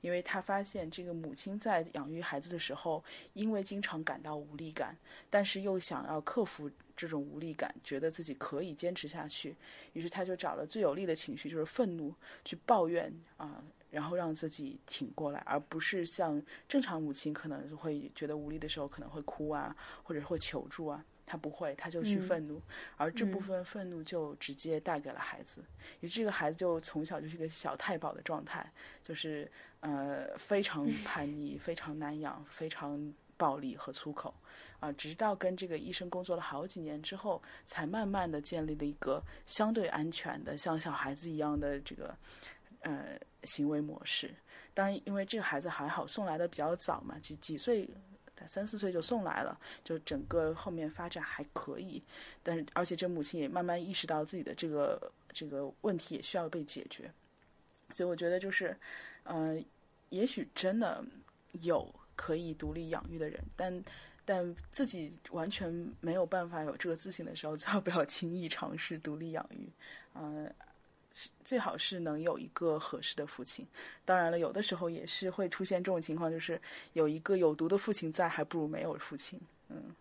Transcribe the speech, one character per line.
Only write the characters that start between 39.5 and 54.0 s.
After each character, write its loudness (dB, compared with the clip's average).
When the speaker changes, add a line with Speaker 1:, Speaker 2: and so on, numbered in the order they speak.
Speaker 1:
对 4
安 2
全 -2
的， -4
像 2
小 -2
孩 0
子 -4
一 0
样 4
的 2
这 -8
个， -8
呃， -4
行 2
为 4
模 -4
式。 0
当 6
然， 2
因 -2
为 2
这 0
个 0
孩 2
子 -2
还 -2
好， 0
送 0
来 2
的 4
比 -4
较 4
早 2
嘛， -8
几， -4
几 -2
岁 4
三 0
四 -2
岁 2
就 4
送 2
来 2
了， -2
就 0
整 -2
个 4
后 -4
面 0
发 -6
展 -4
还 -4
可 -4
以， -6
但 2
是， 0
而 4
且 0
这 2
母 0
亲 -2
也 2
慢 0
慢 2
意 -4
识 2